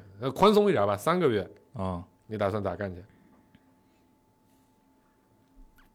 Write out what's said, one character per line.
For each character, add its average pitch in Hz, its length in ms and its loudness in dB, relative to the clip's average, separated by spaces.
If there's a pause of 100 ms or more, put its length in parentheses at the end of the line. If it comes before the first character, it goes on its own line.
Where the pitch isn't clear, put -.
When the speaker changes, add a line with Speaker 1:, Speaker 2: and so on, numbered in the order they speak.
(180)
Speaker 1:
那 127 120 -6
宽 196 220 4
松 208 160 4
一 190 40 2
点 104 140 2
吧， 101 100 0
三 165 220 0
个 165 100 2
月。 101 180 0 (280)
Speaker 2:
哦。 92 280 -6 (240)
Speaker 1:
你 107 120 -10
打 101 120 0
算 104 120 -4
咋 92 120 -4
干 101 200 -8
去？ 90 80 -16 (3000)